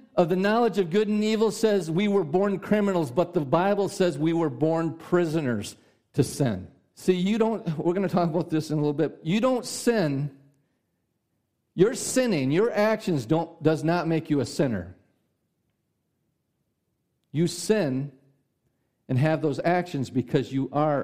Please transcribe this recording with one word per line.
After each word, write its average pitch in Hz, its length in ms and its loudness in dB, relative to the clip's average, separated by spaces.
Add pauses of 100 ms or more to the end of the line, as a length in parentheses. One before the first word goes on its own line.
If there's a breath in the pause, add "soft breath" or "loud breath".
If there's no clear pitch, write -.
(140)
of 175 140 2
the 180 80 0
knowledge 208 420 2
of 180 120 0
good 208 180 0
and 208 140 0
evil 214 280 2
says 202 400 0
we 185 160 0
were 196 160 2
born 185 380 0
criminals, 196 500 0
but 165 240 0
the 175 60 2
Bible 180 480 2
says 175 280 0
we 156 160 0
were 165 180 0
born 156 440 0
prisoners 151 840 -2 (360 soft breath)
to 143 100 0
sin. 110 460 -2 (260)
See, - 200 0
you 190 240 0
don't, 214 380 -2
we're 160 160 0
gonna 190 160 0
talk 175 220 0
about 165 200 -2
this 156 200 -2
in 151 80 -2
a - 20 0
little 147 120 0
bit. 143 320 -2
You 180 160 2
don't 254 260 0
sin. 147 640 0 (1400)
Your 208 200 4
sinning, 185 580 0
your 208 180 2
actions 208 560 0
don't, 160 340 0
does 156 220 2
not 170 240 0
make 160 240 -2
you 147 80 2
a 120 80 0
sinner. 101 480 -4 (2500)
You 160 160 2
sin 143 640 -2 (960)
and 127 100 0
have 156 240 2
those 147 220 0
actions 170 440 0
because 131 440 -2
you 135 200 -2
are 147 300 0